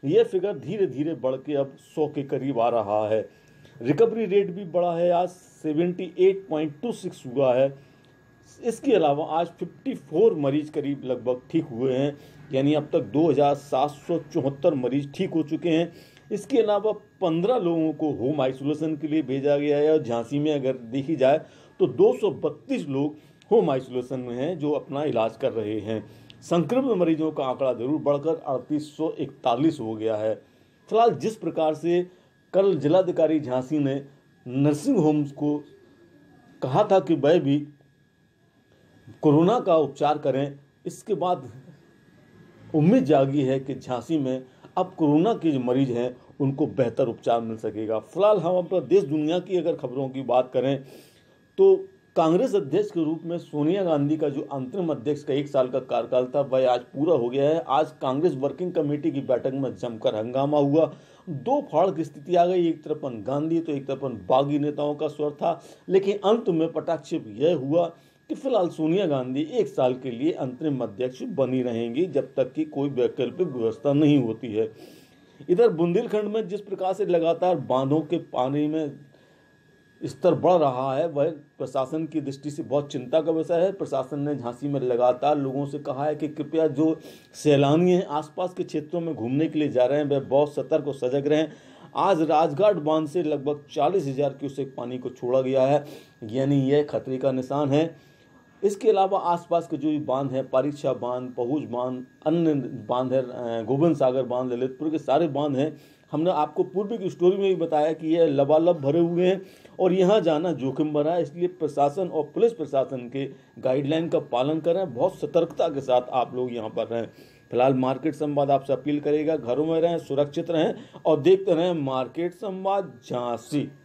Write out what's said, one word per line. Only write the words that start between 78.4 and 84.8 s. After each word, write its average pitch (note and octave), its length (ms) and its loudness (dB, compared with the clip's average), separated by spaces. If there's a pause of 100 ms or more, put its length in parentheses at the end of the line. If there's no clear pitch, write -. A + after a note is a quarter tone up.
में D3+ 320 -4 (1040)
स्तर D#3+ 360 0
बढ़ D#3+ 160 2
रहा C3+ 420 2
है, D3+ 140 -2
वह D3 220 0 (280)
प्रशासन C#3+ 480 -4
की D3+ 140 -4
दृष्टि C#3 300 -8
से C#3 120 -10
बहुत C#3 300 -2
चिंता D3+ 280 -2
का D#3+ 120 -2
विषय D#3+ 240 -2
है। F3 160 2
प्रशासन C#3+ 480 -6
ने D3 160 -2
झांसी A#2+ 320 -8
में C#3 120 -2